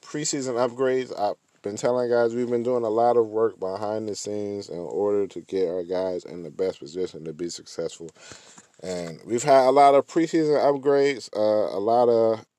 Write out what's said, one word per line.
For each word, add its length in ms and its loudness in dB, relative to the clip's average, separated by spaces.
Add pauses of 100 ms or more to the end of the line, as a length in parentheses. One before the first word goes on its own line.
preseason 540 -6
upgrades. 600 0
I've 180 -2 (260)
been 160 -6
telling 320 0
guys 260 2
we've 140 -2
been 140 0
doing 200 0
a 60 0
lot 260 4
of 120 4
work 320 0
behind 500 -4
the 60 -6
scenes 520 -8
in 120 -10
order 480 0
to 140 -12
get 280 -2
our 140 -4
guys 420 -4
in 180 -12
the 60 -12
best 300 -4
position 440 -8
to 80 -10
be 180 -8
successful. 600 -12 (760)
And 400 -10
we've 200 -4
had 240 6
a 40 6
lot 240 8
of 120 4
preseason 520 2
upgrades, 760 2
uh, 400 2
a 60 -4
lot 300 4
of 360 2 (140)